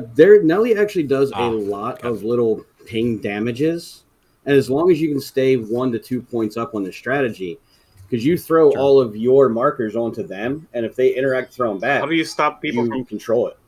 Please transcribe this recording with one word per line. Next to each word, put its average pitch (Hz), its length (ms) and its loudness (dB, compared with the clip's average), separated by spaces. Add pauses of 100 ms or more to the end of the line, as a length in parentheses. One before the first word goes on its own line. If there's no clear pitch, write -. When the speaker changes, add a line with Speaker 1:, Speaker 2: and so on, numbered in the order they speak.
(140)
Speaker 1:
there, 196 280 8
Nelly 202 340 2
actually 208 280 -2
does 135 300 -2
Speaker 2:
Ah, 95 140 -2
Speaker 1:
a - 20 -4
lot 107 480 -6
Speaker 2:
okay. 120 100 -8
Speaker 1:
of 107 160 -6
little 117 400 -2 (220)
ping 113 320 -4
damages, 120 840 -6 (420)
and 139 100 4
as 123 140 4
long 160 200 2
as 156 120 2
you 160 80 0
can 139 100 -4
stay 131 360 0
one 120 360 -2
to 113 60 -2
two 120 240 -8
points 113 340 -4
up 113 180 -6
on 101 80 -4
the 92 100 -8
strategy, 113 640 -6 (520)
'cause 117 140 -2
you 170 140 2
throw 160 320 4
Speaker 2:
Sure. 127 100 2
Speaker 1:
all 139 200 6
of 113 160 0
your 127 340 4
markers 113 460 -2
onto 113 260 -4
them, 110 500 -8
and 117 140 -4
if - 100 -10
they 131 180 4
interact, 127 380 -2
throw 120 200 -2
'em 95 60 -6
back, 120 220 -2
Speaker 3:
How 139 60 -2
do 160 80 -2
you 160 100 0
stop 151 380 -4
people 120 220 -2
Speaker 1:
you 117 60 -2
Speaker 3:
from 127 140 -6
Speaker 1:
control 110 440 -2
it. - 80 -16 (120)